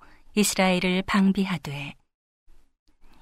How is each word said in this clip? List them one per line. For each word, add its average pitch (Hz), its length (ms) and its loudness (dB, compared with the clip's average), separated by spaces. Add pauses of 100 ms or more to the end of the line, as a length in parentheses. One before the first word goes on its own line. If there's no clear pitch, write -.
(360)
이스라엘을 185 680 2
방비하되, 190 920 -2 (1300)